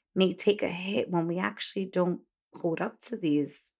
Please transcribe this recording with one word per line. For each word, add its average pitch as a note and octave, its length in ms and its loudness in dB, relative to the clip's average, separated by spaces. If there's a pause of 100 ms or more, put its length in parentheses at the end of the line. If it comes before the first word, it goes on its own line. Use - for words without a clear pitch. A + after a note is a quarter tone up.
(140)
may F#3 180 6
take G#3 300 2
a G3 60 0
hit F#3 420 -2
when E3+ 180 2
we E3+ 100 -2
actually G3+ 460 -4
don't F3+ 380 0 (320)
hold E3 260 -2
up G#3 220 -6
to A3+ 140 -8
these D3 640 0